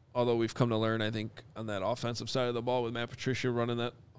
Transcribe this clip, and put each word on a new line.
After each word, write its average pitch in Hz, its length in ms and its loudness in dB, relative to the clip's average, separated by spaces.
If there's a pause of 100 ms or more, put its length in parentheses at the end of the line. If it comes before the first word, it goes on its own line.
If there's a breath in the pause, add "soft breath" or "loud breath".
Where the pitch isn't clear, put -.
(160)
although 120 200 4
we've 113 200 2
come 120 140 4
to 113 80 2
learn, 110 260 2
I 107 80 0
think, 107 320 -6 (120)
on 110 120 -8
that 98 180 -2
offensive 117 440 -2
side 127 180 0
of 120 80 -2
the 117 80 -2
ball 127 200 2
with 117 100 -2
Matt 117 160 -4
Patricia 127 420 -2
running 117 260 0
that 120 160 -2 (260)